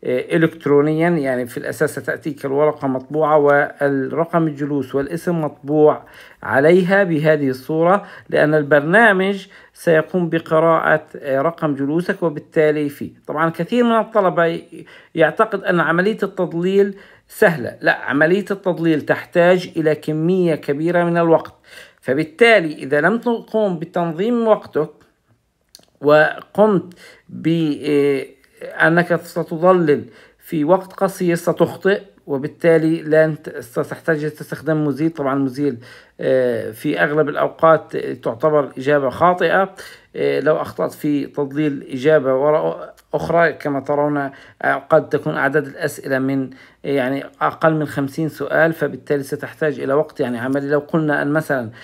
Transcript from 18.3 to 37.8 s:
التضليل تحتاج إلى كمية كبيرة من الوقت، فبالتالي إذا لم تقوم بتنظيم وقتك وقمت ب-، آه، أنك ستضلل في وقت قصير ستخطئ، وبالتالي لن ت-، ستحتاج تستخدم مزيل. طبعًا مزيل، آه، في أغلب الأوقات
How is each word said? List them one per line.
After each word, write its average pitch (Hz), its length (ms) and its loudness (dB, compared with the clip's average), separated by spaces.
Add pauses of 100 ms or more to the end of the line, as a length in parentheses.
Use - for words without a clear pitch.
التضليل 165 500 -2
تحتاج 175 760 0
إلى 156 180 2
كمية 160 600 0
كبيرة 160 480 -2
من 170 140 0
الوقت، 165 360 2 (480)
فبالتالي 156 720 2
إذا 147 280 -2
لم 190 160 2
تقوم 214 640 -2
بتنظيم 180 680 -2
وقتك 175 420 -2 (1120)
وقمت 156 920 2 (360)
ب-، 156 560 -2
آه، 143 400 0 (640)
أنك 170 360 2
ستضلل 165 800 2 (360)
في 160 240 -4
وقت 185 300 0
قصير 180 420 -2
ستخطئ، 180 640 -2 (260)
وبالتالي 160 760 0
لن 156 420 2
ت-، - 160 -12
ستحتاج 151 720 -4
تستخدم 151 540 -4
مزيل. 147 240 -2
طبعًا 139 260 -4
مزيل، 135 420 -2 (440)
آه، 123 500 0
في 151 320 -4
أغلب 151 260 0
الأوقات 151 680 0